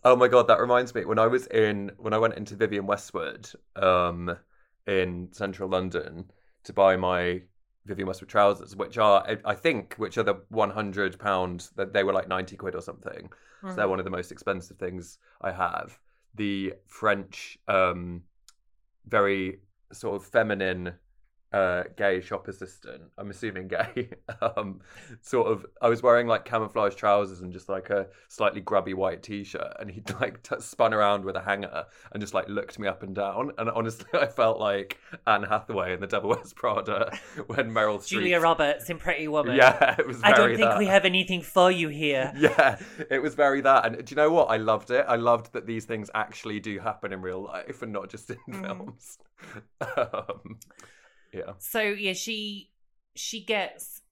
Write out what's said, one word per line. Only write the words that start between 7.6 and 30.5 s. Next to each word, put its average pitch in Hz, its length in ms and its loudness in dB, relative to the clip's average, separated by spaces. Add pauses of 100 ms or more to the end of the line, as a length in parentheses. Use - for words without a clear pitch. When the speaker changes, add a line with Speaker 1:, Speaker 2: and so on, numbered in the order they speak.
Speaker 1:
Vivienne 95 220 -6
Westwood - 240 -8
trousers, 101 440 2
which 98 220 -8
are, 107 320 6
I, 107 220 -4
I 104 40 0
think, 127 440 -2
which 104 180 -4
are 117 60 0
the 98 140 2 (120)
one 107 220 0
hundred 98 480 -4
pound, 92 580 -2
that 98 160 -4
they 98 120 4
were, 95 100 0
like, 95 120 0
ninety 92 300 -4
quid 92 180 -8
or 85 60 -6
something. - 480 -14 (340)
So 196 60 -12
they're 185 160 -2
Speaker 2:
Mm-hmm. 95 60 2
Speaker 1:
one 95 80 0
of 92 60 -4
the 95 60 -6
most 90 220 -8
expensive 92 440 -8
things 90 420 -10 (220)
I 95 100 -6
have. 87 480 -6 (360)
The 101 400 -4 (120)
French, - 800 -4
um, 87 560 0 (840)
very 98 540 0 (320)
sort 104 240 -6
of 95 120 -10
feminine, 95 640 0 (600)
uh, 90 320 0 (120)
gay 98 240 0
shop 92 280 -10
assistant, - 540 -16 (140)
I'm 104 140 -12
assuming 92 380 -8
gay, 117 420 -4 (160)
<laughs> - 160 -8
um, 98 380 -4 (420)
sort 120 240 2
of, 104 180 -2 (160)
I 120 80 4
was 117 140 2
wearing, 120 240 6
like, 113 180 2
camouflage 107 520 0
trousers 101 440 2
and 92 120 -12
just, 92 160 -16
like, 95 200 -6
a 98 200 0 (200)
slightly 104 320 -2
grubby 95 340 0
white 92 280 -2
t-shirt, - 560 -10
and 104 120 -12
he, 101 200 -16
<laughs> - 100 -10
like, 123 220 -4
t-, - 180 -8